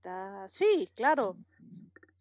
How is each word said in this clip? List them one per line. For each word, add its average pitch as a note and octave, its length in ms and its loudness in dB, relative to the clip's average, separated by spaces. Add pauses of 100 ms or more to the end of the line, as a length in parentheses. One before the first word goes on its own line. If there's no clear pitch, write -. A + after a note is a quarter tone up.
That. F#3+ 480 -12
Sí, F#4+ 440 2
claro. B3 420 0 (840)